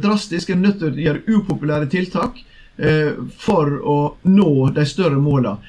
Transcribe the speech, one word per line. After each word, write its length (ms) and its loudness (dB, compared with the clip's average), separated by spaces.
drastisk, 460 -2
en 120 0
er 60 4
nødt 120 0
til 80 -2
å 200 -4
gjøre 180 -2
upopulære 640 -2
tiltak, 480 -4
eh, 400 0
for 480 0
å 160 2
nå 480 4
de 80 2
større 320 0
målene. 400 0